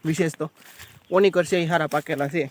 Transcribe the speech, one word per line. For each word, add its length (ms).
વિશેષ 340
તો. 60
ઓની 240
કરશે 280
એ 40
સારા 260
પાકેલા 360
છે. 220